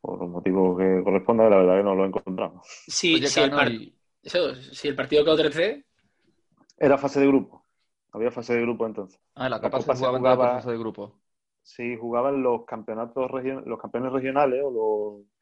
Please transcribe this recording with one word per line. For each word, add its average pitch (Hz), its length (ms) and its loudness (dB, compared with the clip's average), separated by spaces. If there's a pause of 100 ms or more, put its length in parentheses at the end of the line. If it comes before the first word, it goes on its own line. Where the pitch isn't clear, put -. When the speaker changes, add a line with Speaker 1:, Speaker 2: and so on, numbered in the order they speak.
Speaker 1:
por 95 200 -10
los 92 80 -8
motivos 92 500 2
que 95 240 2
corresponda, 110 460 4
la 104 80 6
verdad 92 220 6
que 101 60 2
no 101 100 0
lo 95 100 2
encontramos. 92 640 -8 (200)
Speaker 2:
Sí, - 280 0
Speaker 3:
Oye, 139 140 0
Speaker 2:
sí, - 120 0
el 139 100 4
Speaker 3:
Cano, 143 120 2
Speaker 2:
par-, 123 100 0
Speaker 3:
y 110 220 -12 (280)
Speaker 2:
eso, 156 340 -2
si - 320 -10
el 139 60 -4
partido 147 300 2
quedó 156 120 4
tres 151 180 2
tres. 214 300 -2 (920)
Speaker 1:
Era 143 220 4
fase 139 220 -2
de 139 60 6
grupo. - 380 0 (480)
Había 113 180 -4
fase 120 240 -6
de 117 80 2
grupo 117 240 -2
entonces. 104 340 -12 (140)
Speaker 3:
Ah, 131 140 -6
la 117 80 -4
Speaker 1:
La 107 60 -8
Speaker 3:
Copa - 160 -2
Speaker 1:
Copa 127 160 0
Speaker 3:
se 127 60 -6
Speaker 1:
se 131 60 0
Speaker 3:
jugaba 127 120 0
entonces 127 180 4
por - 0 - (100)
Speaker 1:
jugaba 123 140 0
Speaker 3:
fase 123 100 -8
de 117 80 -4
grupo. 110 420 -10 (420)
Speaker 1:
Sí, 120 340 -10
jugaban 120 480 -2
los 117 200 0
campeonatos 117 640 -8
region-, 131 380 -8
los 113 140 -8
campeones 123 320 -6
regionales, 135 520 0
o 139 60 -2
los, 104 560 -4 (160)